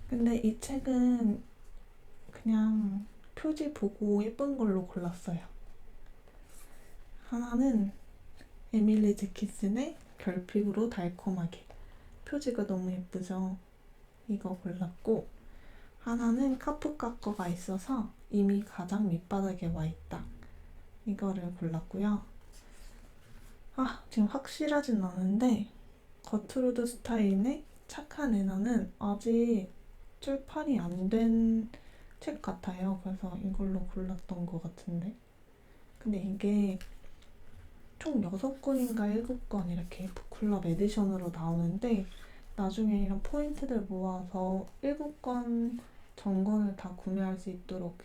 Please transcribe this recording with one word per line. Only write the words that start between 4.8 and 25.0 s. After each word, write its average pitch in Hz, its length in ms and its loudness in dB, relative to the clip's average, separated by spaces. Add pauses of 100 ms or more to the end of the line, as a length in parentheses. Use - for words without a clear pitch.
골랐어요. 175 520 -4 (1900)
하나는 240 600 2 (840)
에밀리 214 420 8
제키슨의 208 840 -2 (200)
결핍으로 202 720 0
달콤하게. 180 760 -2 (640)
표지가 247 400 -2
너무 185 260 -2
예쁘죠? 185 680 -4 (680)
이거 202 300 -4
골랐고, 180 680 -2 (720)
하나는 240 580 2
카프카 294 600 -2
거가 208 320 -2
있어서 202 640 -2 (200)
이미 202 320 6
가장 202 460 0
밑바닥에 190 580 0
와 160 180 0
있다. - 380 -6 (800)
이거를 190 540 -2
골랐고요. 190 640 0 (1500)
아, - 340 -2
지금 208 180 6
확실하진 285 760 2